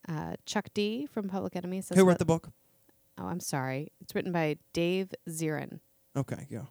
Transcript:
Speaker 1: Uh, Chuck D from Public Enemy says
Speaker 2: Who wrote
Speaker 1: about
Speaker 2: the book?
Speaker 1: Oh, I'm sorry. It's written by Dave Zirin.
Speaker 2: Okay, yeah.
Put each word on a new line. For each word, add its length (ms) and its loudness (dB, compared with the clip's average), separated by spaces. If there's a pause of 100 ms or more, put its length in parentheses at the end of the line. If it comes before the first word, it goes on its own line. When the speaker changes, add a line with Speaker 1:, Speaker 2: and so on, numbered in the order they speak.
Speaker 1:
Uh, 280 -4 (100)
Chuck 280 -4
D 320 0
from 220 -6
Public 280 -4
Enemy 260 -4
says 160 2
Speaker 2:
Who 60 12
wrote 80 10
Speaker 1:
about 80 6
Speaker 2:
the 60 2
book? 240 2 (680)
Speaker 1:
Oh, 80 -8
I'm 140 -4
sorry. 520 -4 (100)
It's 140 -18
written 160 -2
by 260 2 (160)
Dave 400 0 (160)
Zirin. 500 -4 (360)
Speaker 2:
Okay, 340 -2
yeah. 220 -8